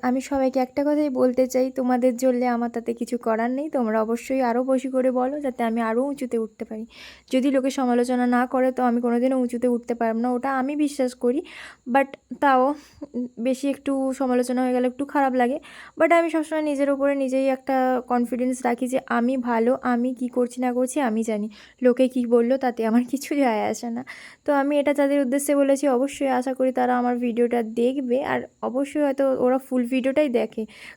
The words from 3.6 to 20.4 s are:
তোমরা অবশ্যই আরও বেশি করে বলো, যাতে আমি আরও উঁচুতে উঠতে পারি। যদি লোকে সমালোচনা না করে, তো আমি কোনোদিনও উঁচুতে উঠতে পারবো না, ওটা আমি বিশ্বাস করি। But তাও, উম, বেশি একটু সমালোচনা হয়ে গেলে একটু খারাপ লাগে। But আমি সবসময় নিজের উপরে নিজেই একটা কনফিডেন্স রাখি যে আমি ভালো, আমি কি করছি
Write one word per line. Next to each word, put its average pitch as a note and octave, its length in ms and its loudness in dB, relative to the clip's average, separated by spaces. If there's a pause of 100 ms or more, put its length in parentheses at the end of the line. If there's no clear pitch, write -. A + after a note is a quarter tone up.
তোমরা A3+ 320 0
অবশ্যই A#3 400 -2
আরও B3 220 0
বেশি C4 260 0
করে B3+ 220 2
বলো, B3+ 280 -2
যাতে B3+ 240 -4
আমি A3+ 180 0
আরও A3+ 220 0
উঁচুতে C4+ 340 -4
উঠতে A3 280 -6
পারি। A3 200 -12 (460)
যদি C4 200 2
লোকে C4 180 2
সমালোচনা B3 560 0
না B3 200 2
করে, B3+ 260 2
তো B3+ 120 -2
আমি A#3+ 180 2
কোনোদিনও B3 400 2
উঁচুতে B3 260 0
উঠতে A#3+ 280 -2
পারবো A3+ 240 0
না, B3 120 0
ওটা B3 180 -2
আমি C4+ 260 -2
বিশ্বাস C#4 400 -2
করি। B3+ 260 0 (520)
But C#4 140 4 (320)
তাও, C4+ 340 4 (400)
উম, B3 140 -6 (120)
বেশি C4 300 -2
একটু C4+ 440 -2
সমালোচনা B3 480 0
হয়ে B3+ 120 0
গেলে B3 140 0
একটু B3+ 180 -4
খারাপ C4+ 280 0
লাগে। B3+ 260 2 (400)
But E4 140 4
আমি E4+ 160 4
সবসময় D#4 320 -2
নিজের C#4+ 300 0
উপরে C#4 240 0
নিজেই C4+ 320 0
একটা C4 600 0
কনফিডেন্স B3 580 -2
রাখি A#3+ 220 -2
যে B3+ 200 -2
আমি A#3+ 300 0
ভালো, A#3+ 440 0
আমি B3 320 0
কি B3 140 -6
করছি B3 340 -2